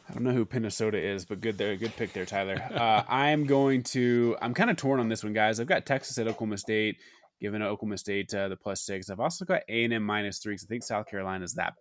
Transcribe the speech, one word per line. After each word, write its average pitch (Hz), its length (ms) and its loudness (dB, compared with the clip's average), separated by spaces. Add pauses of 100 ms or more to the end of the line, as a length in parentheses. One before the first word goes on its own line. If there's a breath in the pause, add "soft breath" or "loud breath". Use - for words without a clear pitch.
I - 60 -14
don't 117 100 -4
know 127 80 2
who 117 180 2
Minnesota 110 480 0
is, 92 280 -2
but 98 160 -8
good 107 160 -2
there. 104 180 0
Good 110 200 -4
pick 107 180 -4
there, 92 120 -4
Tyler. 98 280 -2
<laughs> - 200 -4
Uh, 113 340 4
I'm 147 360 4
going 139 400 4
to, 120 580 2
I'm 120 120 -2
kinda 208 200 2
torn 135 260 2
on 113 80 2
this 113 160 -2
one, 107 100 -4
guys. 107 260 4
I've 120 60 -2
got 180 200 2
Texas - 300 -2
at 113 100 0
Oklahoma 110 300 -2
State, 107 400 0 (420 soft breath)
giving 104 220 -4
Oklahoma 104 380 -2
State, 98 340 -2
uh, 98 160 -2
the 95 80 -6
plus 98 240 -6
six. 95 300 -6
I've 98 100 -6
also 170 240 -2
got 175 240 0
A 117 160 2
and 117 80 2
M 113 120 2
minus 104 340 -2
three 104 180 -6
'cause 92 80 -14
I 90 40 -18
think 117 160 -6
South 107 220 -2
Carolina 95 380 -4
is 85 120 -8
that 85 240 -2